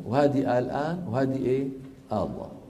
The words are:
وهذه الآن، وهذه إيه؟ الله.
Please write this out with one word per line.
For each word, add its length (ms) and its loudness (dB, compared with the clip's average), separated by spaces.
وهذه 520 4
الآن، 520 -2
وهذه 260 2
إيه؟ 320 2
الله. 360 -2